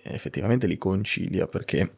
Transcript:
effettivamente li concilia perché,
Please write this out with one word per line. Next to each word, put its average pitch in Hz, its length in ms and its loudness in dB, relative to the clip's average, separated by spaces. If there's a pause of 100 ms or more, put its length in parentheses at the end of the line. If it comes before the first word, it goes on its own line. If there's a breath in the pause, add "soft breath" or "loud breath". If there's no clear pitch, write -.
effettivamente - 640 0
li 85 120 2
concilia 95 680 0
perché, - 520 0